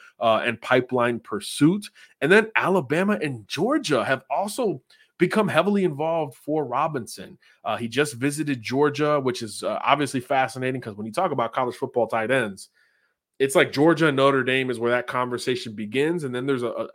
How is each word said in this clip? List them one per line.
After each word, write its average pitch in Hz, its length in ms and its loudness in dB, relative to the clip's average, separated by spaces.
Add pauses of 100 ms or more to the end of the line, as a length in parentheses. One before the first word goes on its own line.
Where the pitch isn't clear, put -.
(200)
uh, 110 240 2
and 113 160 -2
pipeline 123 600 0
pursuit. 147 640 0 (360)
And 156 100 4
then 220 240 6
Alabama 170 640 0
and 127 260 -6
Georgia 185 560 0
have 127 280 0
also 190 500 -2 (380)
become 185 280 2
heavily 180 360 2
involved 156 520 -2
for 151 300 -4
Robinson. 127 720 -4 (260)
Uh, 104 140 -2
he 117 100 -4
just 123 280 0
visited 143 480 -4
Georgia, 143 560 0
which 127 240 -2
is, 104 200 -12
uh, 98 200 -2
obviously 139 360 2
fascinating 131 640 -2
'cause 107 140 -10
when 107 100 -8
you 110 80 -10
talk 175 180 0
about 123 220 -2
college 123 220 -2
football 120 320 -2
tight 110 240 -2
ends, 110 380 -2 (720)
it's 135 160 0
like 151 160 4
Georgia 156 360 4
and 139 100 2
Notre 135 260 4
Dame 131 280 0
is 117 80 -6
where 120 100 0
that 120 160 0
conversation 123 720 -4
begins. 135 480 -2
And 127 100 -6
then 123 140 -4
there's 131 160 0
a, 113 320 -4